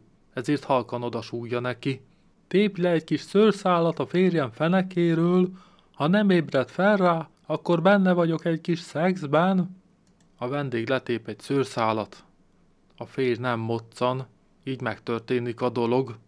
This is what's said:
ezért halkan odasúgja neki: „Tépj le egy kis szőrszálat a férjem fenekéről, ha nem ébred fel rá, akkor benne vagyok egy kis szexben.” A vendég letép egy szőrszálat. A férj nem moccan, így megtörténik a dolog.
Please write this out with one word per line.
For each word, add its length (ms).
ezért 320
halkan 380
odasúgja 580
neki: 400
„Tépj 320
le 100
egy 140
kis 160
szőrszálat 760
a 80
férjem 440
fenekéről, 1000
ha 120
nem 240
ébred 380
fel 280
rá, 320
akkor 360
benne 300
vagyok 320
egy 160
kis 180
szexben.” 1040
A 120
vendég 400
letép 400
egy 120
szőrszálat. 840
A 80
férj 360
nem 180
moccan, 680
így 160
megtörténik 800
a 80
dolog. 480